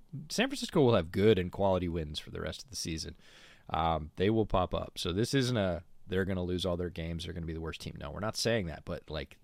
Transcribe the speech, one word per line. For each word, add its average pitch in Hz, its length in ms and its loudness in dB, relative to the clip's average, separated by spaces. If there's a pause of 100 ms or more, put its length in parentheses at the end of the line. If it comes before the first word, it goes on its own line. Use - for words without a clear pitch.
(300)
San 220 180 2
Francisco 247 340 2
will 120 140 8
have 85 160 2
good 101 260 8
and 90 140 -2
quality 92 360 2
wins 80 320 -4
for - 120 -12
the 85 100 -6
rest 80 220 -6
of - 80 -20
the - 40 -14
season. 80 400 -6 (540)
Um, 80 460 0
they 95 140 2
will 110 160 4
pop 92 280 0
up. - 240 -4
So - 140 -2
this 104 220 0
isn't 123 240 2
a, 90 260 0 (240)
they're 92 180 0
gonna 90 180 -2
lose 90 220 -2
all 87 120 0
their 87 120 -4
games, 85 360 -6
they're 85 80 -8
gonna 85 140 -6
be 82 60 -6
the 80 80 -6
worst 80 200 -8
team. - 180 -10
No, 71 120 -8
we're 78 80 -8
not 107 180 -4
saying 113 300 0
that. 78 180 -10
But, - 240 -8
like, 73 340 -8